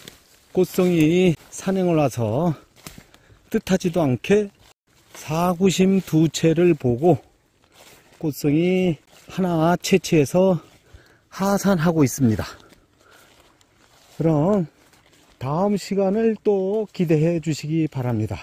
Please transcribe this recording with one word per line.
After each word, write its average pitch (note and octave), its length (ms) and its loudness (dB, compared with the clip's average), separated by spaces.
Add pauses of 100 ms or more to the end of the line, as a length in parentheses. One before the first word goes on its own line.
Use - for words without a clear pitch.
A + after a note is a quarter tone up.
(540)
꽃송이 F3+ 800 2 (140)
산행을 F#3 460 -2
와서 C3+ 580 0 (960)
뜻하지도 F#3 520 -2
않게 G3 500 0 (600)
사구심 F3+ 880 0
두 D#3 280 2
채를 E3 460 2
보고 C3 420 2 (1000)
꽃송이 E3 760 0 (300)
하나 F3 500 0
채취해서 F3+ 840 2 (680)
하산하고 F#3 760 0
있습니다. A#2+ 420 0 (1700)
그럼 D#3+ 500 0 (720)
다음 F3+ 380 -2
시간을 G3+ 680 -2
또 G3+ 500 -2
기대해 E3 460 0
주시기 D#3 480 -4
바랍니다. A2+ 560 -4